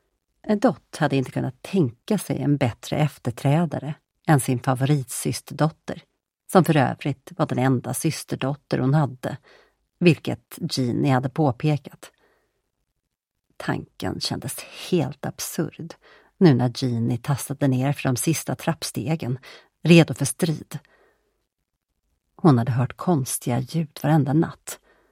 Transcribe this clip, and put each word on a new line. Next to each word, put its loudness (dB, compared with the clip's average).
Dot 0
hade 2
inte 0
kunnat -6
tänka 0
sig -4
en 4
bättre -2
efterträdare 0
än 6
sin 0
favoritsystdotter, -2
som 6
för 2
övrigt -2
var 0
den -4
enda 0
systerdotter -4
hon 2
hade, -2
vilket 2
Jeannie 0
hade 0
påpekat. -2
Tanken -6
kändes -6
helt -2
absurd -8
nu 8
när 2
Jeannie -2
tassade -2
ner 0
för -6
de 0
sista -2
trappstegen, -6
redo 4
för -4
strid. -6
Hon 6
hade 0
hört -2
konstiga -2
ljud -6
varenda 2
natt. -2